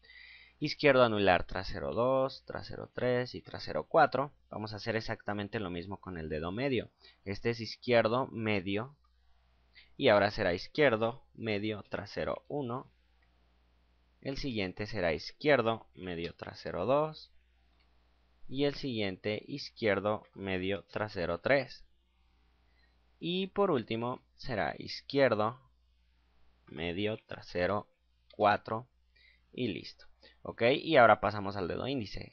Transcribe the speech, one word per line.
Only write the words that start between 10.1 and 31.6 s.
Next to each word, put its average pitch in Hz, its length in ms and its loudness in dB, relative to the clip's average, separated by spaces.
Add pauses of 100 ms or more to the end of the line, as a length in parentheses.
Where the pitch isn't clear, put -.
será 95 240 0
izquierdo 117 680 2 (120)
medio 107 480 -4
trasero - 640 -6
uno. 135 420 -6 (1300)
El 135 180 -8
siguiente 104 500 -4
será 87 260 0
izquierdo 113 800 0
medio 85 400 -8
trasero 85 500 -8
dos. 151 460 -2 (1200)
Y 135 160 0
el 143 100 0
siguiente 104 720 -4
izquierdo 104 880 0
medio 95 580 -2
trasero 87 480 -4
tres. 127 460 0 (1300)
Y 180 280 -2
por 196 240 0
último 117 500 -2 (140)
será 98 420 -2
izquierdo 120 800 2 (1080)
medio 87 500 -4 (100)
trasero 90 600 -4 (440)
cuatro. 104 560 2 (640)
Y 123 180 -4
listo. - 360 -10 (380)
Ok, - 180 -12 (100)
y 156 260 2
ahora 113 220 10
pasamos 101 380 -4
al 92 100 -2